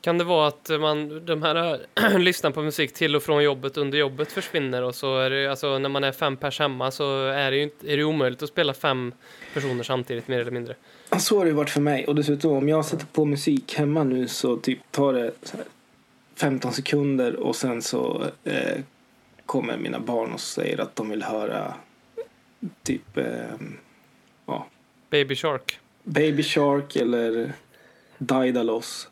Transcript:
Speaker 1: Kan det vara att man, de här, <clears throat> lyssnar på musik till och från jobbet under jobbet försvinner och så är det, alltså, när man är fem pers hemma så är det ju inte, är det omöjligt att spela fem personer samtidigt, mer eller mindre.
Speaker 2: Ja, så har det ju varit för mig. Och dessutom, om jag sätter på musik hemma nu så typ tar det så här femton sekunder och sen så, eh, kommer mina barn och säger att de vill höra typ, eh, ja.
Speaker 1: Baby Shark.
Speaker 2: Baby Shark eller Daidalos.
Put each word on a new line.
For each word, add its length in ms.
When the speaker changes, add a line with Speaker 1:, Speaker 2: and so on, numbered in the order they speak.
Speaker 1:
Kan 180
det 60
vara 240
att 220
man, 460
de 160
här, 440
<clears throat> 200
lyssnar 320
på 120
musik 320
till 220
och 60
från 220
jobbet 320
under 220
jobbet 340
försvinner 500
och 120
så 240
är 120
det, 160
alltså, 320
när 100
man 160
är 80
fem 240
pers 220
hemma 320
så 360
är 240
det 60
ju 60
inte, 300
är 40
det 80
omöjligt 380
att 60
spela 260
fem 400
personer 280
samtidigt, 460
mer 120
eller 100
mindre. 240
Speaker 2:
Ja, 80
så 200
har 60
det 40
ju 60
varit 160
för 100
mig. 260
Och 80
dessutom, 420
om 120
jag 160
sätter 220
på 180
musik 500
hemma 300
nu 240
så 280
typ 220
tar 220
det 200
så 140
här 100
femton 360
sekunder 640
och 200
sen 260
så, 420
eh, 340
kommer 300
mina 240
barn 320
och 80
säger 400
att 160
de 140
vill 120
höra 520
typ, 340
eh, 100
ja. 200
Speaker 1:
Baby 260
Shark. 420
Speaker 2:
Baby 400
Shark 540
eller 560
Daidalos. 920